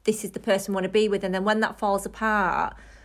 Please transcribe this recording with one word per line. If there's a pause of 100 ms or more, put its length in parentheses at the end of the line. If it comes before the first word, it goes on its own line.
this
is
the
person
we
wanna
be
with,
and
then
when
that
falls
apart, (300)